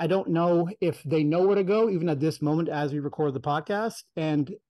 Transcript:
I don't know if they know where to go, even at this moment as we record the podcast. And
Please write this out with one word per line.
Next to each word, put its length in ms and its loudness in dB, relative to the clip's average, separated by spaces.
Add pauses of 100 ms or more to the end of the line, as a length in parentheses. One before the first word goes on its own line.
I 80 -2
don't 220 0
know 380 2 (120)
if 240 -2
they 180 0
know 240 2
where 80 4
to 80 2
go, 280 2
even 180 0
at 100 0
this 240 -2
moment 260 0
as 240 -2
we 60 -4
record 360 -2
the 60 -6
podcast. 600 -4 (140)
And 360 0 (180)